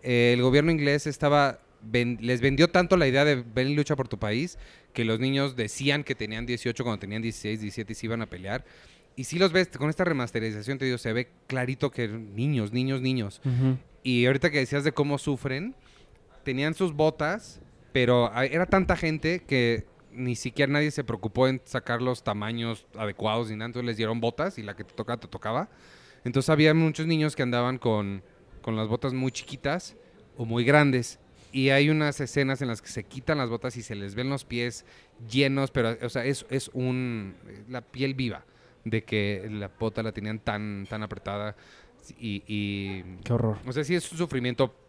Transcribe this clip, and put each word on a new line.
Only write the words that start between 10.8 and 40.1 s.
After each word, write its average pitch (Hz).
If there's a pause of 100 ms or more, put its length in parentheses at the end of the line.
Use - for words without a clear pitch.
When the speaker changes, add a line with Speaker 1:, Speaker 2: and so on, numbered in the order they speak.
Speaker 1:
digo, 123
se 113
ve 120 (180)
clarito 131
que 123
eran 107
niños, 117
niños, 131
niños. 127
Speaker 2:
Ujú. 131 (260)
Speaker 1:
Y 123
ahorita 139
que 147
decías 139
de 151
cómo 143
sufren, 143 (640)
tenían 143
sus 180
botas, 156 (320)
pero 120
a-, 127
era 160
tanta 185
gente 160
que 117 (260)
ni 123
siquiera 135
nadie 147
se 143
preocupó 117
en 131
sacar 120
los 127
tamaños 113 (140)
adecuados 110
ni 107
nada, 110
entonces 123
les 117
dieron 113
botas 147
y 113
la 101
que -
te -
tocaba, 113
te 92
tocaba. 123 (560)
Entonces 131
había 156
muchos 160
niños 151
que 147
andaban 123
con, 101 (380)
con 113
las 110
botas 123
muy 131
chiquitas - (400)
o 120
muy 117
grandes. 135 (340)
Y 135
hay 143
unas 151
escenas 135
en 131
las 113
que -
se 110
quitan 147
las 127
botas 117
y 113
se 107
les 98
ven 123
los 139
pies 120 (460)
llenos, 135
pero, 117
o 120
sea, 120
es, 139
es 131
un, 127 (340)
la 127
piel 135
viva 120 (400)
de 110
que 101
la 104 (100)
bota 113
la 110